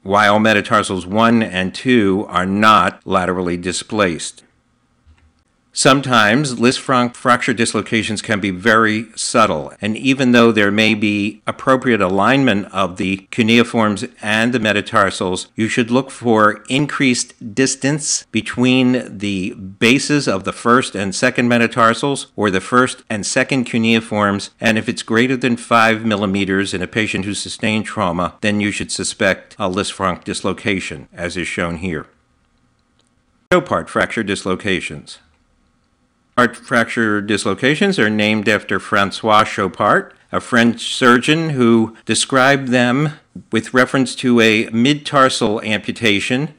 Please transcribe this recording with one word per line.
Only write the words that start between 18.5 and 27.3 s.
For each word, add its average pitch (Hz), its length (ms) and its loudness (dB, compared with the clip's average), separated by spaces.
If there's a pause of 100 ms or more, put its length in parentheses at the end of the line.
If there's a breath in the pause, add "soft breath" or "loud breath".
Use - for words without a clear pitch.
the 101 340 -4
bases 123 760 0
of 98 180 -2
the 90 100 -6
first 120 400 0
and 98 200 -4
second 127 320 0
metatarsals 117 920 2
or 104 140 0
the 92 80 0
first 123 520 0
and 101 160 -6
second 131 400 -2
cuneiforms, 113 840 0 (100)
and 110 200 0
if 110 100 -6
it's - 140 -4
greater 123 340 0
than 120 220 -2
five 113 480 2
millimeters 98 640 0
in 92 80 -4
a 90 60 -6
patient 101 400 -4
who 104 80 -6